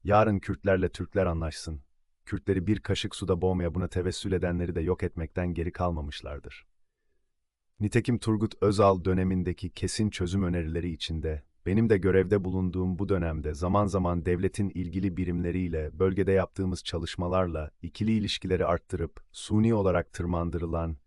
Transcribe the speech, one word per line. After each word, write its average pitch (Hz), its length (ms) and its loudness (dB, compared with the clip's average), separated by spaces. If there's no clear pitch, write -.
Yarın 104 360 4
Kürtlerle 92 500 0
Türkler 92 360 0
anlaşsın, 82 560 -4
Kürtleri 95 420 0
bir 101 120 2
kaşık - 360 -4
suda 90 260 -2
boğmaya 92 340 0
buna 90 120 -2
tevessül 92 440 -4
edenleri 87 440 -2
de 85 60 -2
yok 90 220 0
etmekten 87 500 -4
geri 78 180 -4
kalmamışlardır. 76 960 -6
Nitekim 113 380 2
Turgut 110 440 0
Özal 98 440 4
dönemindeki 92 640 0
kesin 104 400 -2
çözüm 95 340 -2
önerileri 85 460 -2
içinde, 78 540 -6
benim 107 240 2
de 104 80 6
görevde 92 460 4
bulunduğum 92 560 -2
bu 101 100 -2
dönemde 82 440 0
zaman 92 320 2
zaman 87 400 0
devletin 90 440 0
ilgili 90 480 -4
birimleriyle, 87 840 -2
bölgede 95 320 2
yaptığımız 92 520 0
çalışmalarla 87 880 -2
ikili 104 300 -2
ilişkileri 92 540 0
arttırıp, - 680 -4
suni 110 420 2
olarak 92 400 2
tırmandırılan 85 920 -2